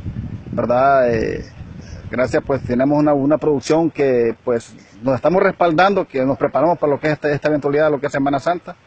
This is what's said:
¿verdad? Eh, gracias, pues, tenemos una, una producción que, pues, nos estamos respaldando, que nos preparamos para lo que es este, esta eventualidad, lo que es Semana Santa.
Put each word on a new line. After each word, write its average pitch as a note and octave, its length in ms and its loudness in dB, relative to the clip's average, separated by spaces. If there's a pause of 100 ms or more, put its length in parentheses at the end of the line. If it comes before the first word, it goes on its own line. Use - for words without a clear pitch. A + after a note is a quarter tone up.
(520)
¿verdad? B2 600 2
Eh, G#2+ 320 -4 (640)
gracias, B2+ 340 -2
pues, C3+ 200 -2
tenemos C3 340 0
una, D3+ 160 4
una C#3+ 240 2
producción D3+ 540 0
que, B2 520 2
pues, A#2 320 -4 (280)
nos C3 100 0
estamos E3 300 2
respaldando, F3+ 640 2
que C3 180 -2
nos C3+ 100 0
preparamos D#3 440 0
para D3 140 0
lo C3 60 -2
que D#3 100 -2
es D3+ 40 0
este, D3 180 -4
esta C#3+ 160 -2
eventualidad, D3 440 0
lo C#3+ 80 -2
que C#3+ 80 -4
es C3+ 40 -14
Semana C#3+ 280 0
Santa. F3 360 -6 (120)